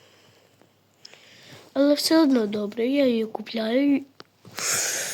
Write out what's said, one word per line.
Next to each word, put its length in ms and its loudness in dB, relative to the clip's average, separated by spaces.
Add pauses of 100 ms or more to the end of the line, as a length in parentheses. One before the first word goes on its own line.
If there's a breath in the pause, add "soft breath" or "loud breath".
(1700 soft breath)
але 200 4
все 260 2
одно 280 2
добре, 400 -4
я 180 2
її 200 0
купляю. 800 -2 (1080 loud breath)